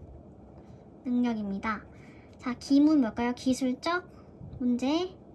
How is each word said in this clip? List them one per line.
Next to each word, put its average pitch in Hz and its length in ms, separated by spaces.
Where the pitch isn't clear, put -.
능력입니다. 220 760
자, 247 220
기문 294 400
뭘까요? 240 340
기술적 262 720
문제 262 560